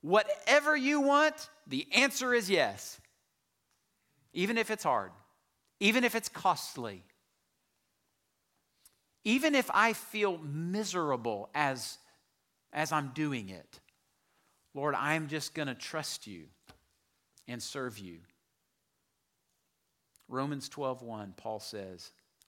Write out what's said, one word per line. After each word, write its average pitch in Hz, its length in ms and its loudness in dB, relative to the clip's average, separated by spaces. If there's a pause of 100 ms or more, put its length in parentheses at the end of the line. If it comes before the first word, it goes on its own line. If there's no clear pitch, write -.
Whatever 220 720 4
you 285 260 2
want, 294 480 4 (180)
the 139 260 -4
answer 254 400 2
is 220 160 2
yes." 131 500 0 (1300)
Even 202 240 0
if 220 120 0
it's 214 140 -4
hard, 107 280 2 (680)
even 226 240 4
if 233 120 2
it's 226 140 -4
costly, 117 760 -2 (2250)
even 269 320 4
if 262 180 2
I 220 200 6
feel 208 440 -2
miserable 156 1160 -2
as, 135 420 -2 (760)
as 156 180 -2
I'm 147 180 0
doing 127 400 -4
it, 92 300 -16 (920)
Lord, 143 220 0
I'm 151 320 0
just 147 260 -6
gonna 139 220 -4
trust - 520 -8
you 87 180 -14 (1000)
and 120 140 -10
serve 123 360 -8
you. 90 220 -14 (2000)
Romans 135 420 -6
twelve 131 320 -6
one, 107 340 -12
Paul 110 240 -8
says, 95 520 -14 (360)